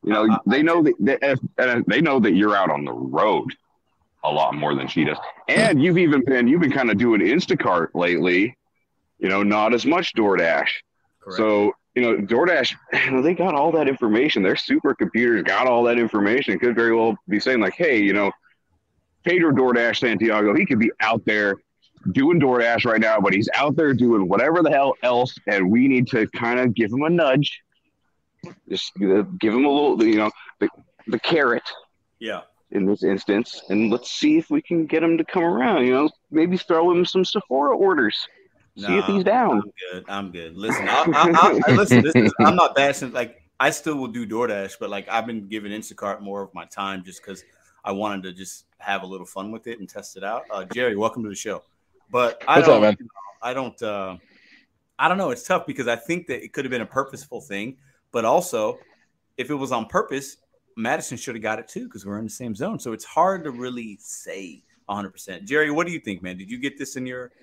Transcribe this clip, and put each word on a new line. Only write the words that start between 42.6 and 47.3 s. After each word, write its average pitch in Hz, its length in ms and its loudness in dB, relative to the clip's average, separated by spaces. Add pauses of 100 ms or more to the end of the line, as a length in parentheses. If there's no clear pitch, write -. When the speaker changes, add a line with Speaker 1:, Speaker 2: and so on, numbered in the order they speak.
Speaker 2:
bashing, 139 380 0
like, 120 300 -8 (160)
I 139 120 2
still 151 260 -6
will 131 120 -6
do 117 180 -10
DoorDash, 104 520 -4
but, 104 120 -10
like, 101 180 -10
I've 113 180 -4
been 110 220 -10
giving 104 240 -10
Instacart 104 480 -10
more 101 220 -10
of 95 120 -16
my 85 120 -14
time 98 380 -8
just 90 200 -20
'cause 95 180 -18 (420)